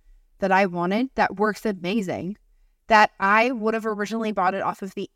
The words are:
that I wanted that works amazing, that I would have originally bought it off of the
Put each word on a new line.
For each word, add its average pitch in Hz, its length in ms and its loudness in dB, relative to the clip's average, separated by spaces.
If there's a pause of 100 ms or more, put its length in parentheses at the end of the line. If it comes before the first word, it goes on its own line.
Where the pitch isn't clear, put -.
(400)
that 190 100 0
I 196 160 4
wanted 185 480 -2
that 196 220 0
works 208 280 -2
amazing, 185 720 -4 (520)
that 214 320 6
I 220 320 4
would 220 220 -2
have 226 120 -6
originally 214 460 -4
bought 190 220 0
it 196 80 -4
off - 200 -4
of 190 120 -12
the 190 220 -8